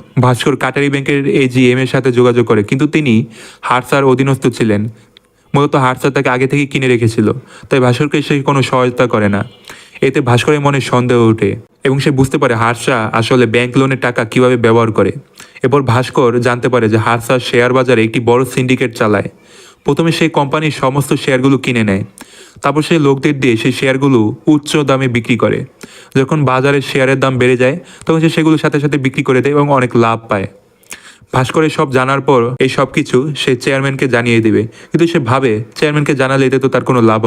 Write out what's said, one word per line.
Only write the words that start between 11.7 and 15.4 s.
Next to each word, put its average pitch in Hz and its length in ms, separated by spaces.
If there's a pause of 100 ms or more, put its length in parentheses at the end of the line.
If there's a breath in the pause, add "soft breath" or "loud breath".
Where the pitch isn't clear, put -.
এবং 135 160
সে 147 120
বুঝতে 135 260
পারে 139 180
হারসা 117 420 (220)
আসলে 123 340
ব্যাংক 120 260
লোনের 135 260
টাকা 123 200
কীভাবে 123 320
ব্যবহার 113 340
করে। 98 200 (520 loud breath)